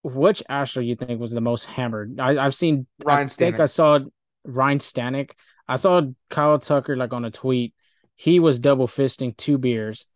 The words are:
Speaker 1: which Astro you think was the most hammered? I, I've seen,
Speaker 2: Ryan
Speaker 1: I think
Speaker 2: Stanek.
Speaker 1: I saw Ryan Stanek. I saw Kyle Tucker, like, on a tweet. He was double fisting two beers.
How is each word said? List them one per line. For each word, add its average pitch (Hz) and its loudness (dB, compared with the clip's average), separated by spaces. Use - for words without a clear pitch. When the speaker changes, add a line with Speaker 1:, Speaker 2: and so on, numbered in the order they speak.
Speaker 1:
which 143 0
Astro 135 -4
you 120 -2
think 120 -6
was 117 -6
the 117 -4
most 117 -2
hammered? 117 -8
I, 135 2
I've 139 0
seen, 147 0
Speaker 2:
Ryan 143 2
Speaker 1:
I - -8
think 123 0
Speaker 2:
Stanek. 165 -2
Speaker 1:
I 151 4
saw 147 4
Ryan 139 0
Stanek. 135 -6
I 131 -2
saw 180 4
Kyle 151 2
Tucker, 143 -2
like, 127 -4
on 120 -6
a 113 -6
tweet. 127 -2
He 175 4
was 147 4
double 131 2
fisting 131 -4
two 143 0
beers. 113 -4